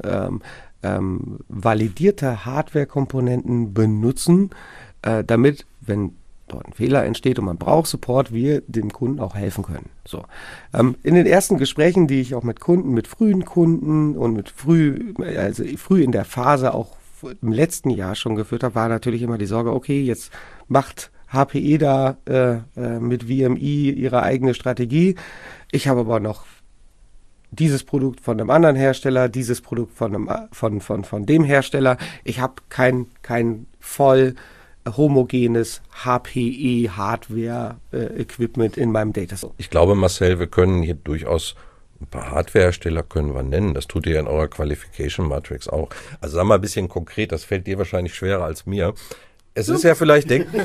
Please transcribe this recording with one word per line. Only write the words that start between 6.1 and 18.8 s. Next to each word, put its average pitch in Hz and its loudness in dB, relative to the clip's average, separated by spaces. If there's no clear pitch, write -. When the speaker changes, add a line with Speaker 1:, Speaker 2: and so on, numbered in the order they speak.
Speaker 1:
dort - -14
ein - -18
Fehler 123 2
entsteht 123 -2
und 110 -2
man 85 -4
braucht 156 2
Support, 123 -2
wir 139 0
dem 107 -4
Kunden 131 -4
auch 107 -8
helfen 101 -6
können. - -10
So. - -12
Ähm, 123 2
in 156 4
den 175 8
ersten 190 4
Gesprächen, 160 2
die 135 0
ich 127 -4
auch 120 -6
mit 117 -4
Kunden, 175 2
mit 113 0
frühen 196 2
Kunden 156 2
und 117 0
mit 101 -6
früh, 160 2
also 104 -4
früh 190 4
in 123 2
der 98 -2
Phase 131 2
auch - -6
im 113 0
letzten 135 0
Jahr 101 -4
schon 113 -4
geführt 117 -4
habe, 120 -2
war 117 0